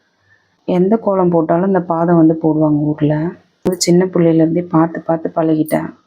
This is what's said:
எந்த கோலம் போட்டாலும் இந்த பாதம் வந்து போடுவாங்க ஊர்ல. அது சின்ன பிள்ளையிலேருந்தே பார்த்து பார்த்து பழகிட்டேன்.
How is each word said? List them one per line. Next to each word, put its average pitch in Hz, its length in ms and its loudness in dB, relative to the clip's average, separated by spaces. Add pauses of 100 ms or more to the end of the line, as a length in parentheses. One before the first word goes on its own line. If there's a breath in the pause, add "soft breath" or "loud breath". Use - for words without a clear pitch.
(680)
எந்த 180 300 2
கோலம் 190 360 0
போட்டாலும் 170 380 0
இந்த 180 100 0
பாதம் 170 380 0
வந்து 160 220 4
போடுவாங்க 151 380 0 (100)
ஊர்ல. 151 240 -2 (500)
அது 180 140 -2
சின்ன 175 260 2
பிள்ளையிலேருந்தே 165 640 0
பார்த்து 160 320 0
பார்த்து 165 340 -4
பழகிட்டேன். 160 540 -2 (180)